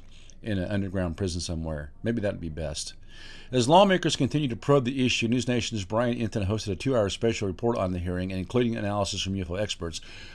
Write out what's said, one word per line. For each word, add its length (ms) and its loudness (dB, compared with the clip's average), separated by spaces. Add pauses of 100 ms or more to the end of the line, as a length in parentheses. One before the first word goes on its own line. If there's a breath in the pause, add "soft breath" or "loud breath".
(420 loud breath)
in 180 -2
an 120 -2
underground 460 0
prison 240 -2
somewhere. 500 -4 (100)
Maybe 200 0
that'd 180 0
be 80 -6
best." 460 -6 (580 loud breath)
As 160 4
lawmakers 480 6
continue 340 0
to 60 -4
probe 300 4
the 180 0
issue, 240 2
News 200 2
Nation's 380 0
Brian 320 0
Enton 280 -2
hosted 280 0
a 20 -4
two-hour 340 2
special 380 0
report 300 0
on 140 2
the 80 -2
hearing, 300 -2
including 460 0
analysis 460 -2
from 140 -2
U 60 0
F 80 -4
O 60 -4
experts. 440 -4 (360 loud breath)